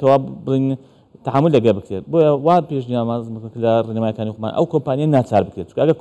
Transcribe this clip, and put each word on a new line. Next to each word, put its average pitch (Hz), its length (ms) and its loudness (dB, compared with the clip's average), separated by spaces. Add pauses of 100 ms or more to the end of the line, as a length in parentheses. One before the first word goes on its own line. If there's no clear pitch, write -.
کەوا 135 160 4 (280)
بڵین 135 220 0 (580)
تەحمل 139 320 2
لەگە 113 200 4
بکرێت. 95 360 -8
بۆیە 156 180 4 (160)
وا 170 100 4 (120)
پێشنیاماز 120 540 -4 (120)
مەکە 113 300 -14
لە 113 80 4 (140)
ڕێنماییەکانی 110 480 -4
خۆمان 107 220 -8
ئەو 165 160 0
کۆمپانیە 143 420 -2
ناچار 113 320 4
بکرێت. 92 220 -10
چونکە - 140 -6
ئەگەر 156 180 2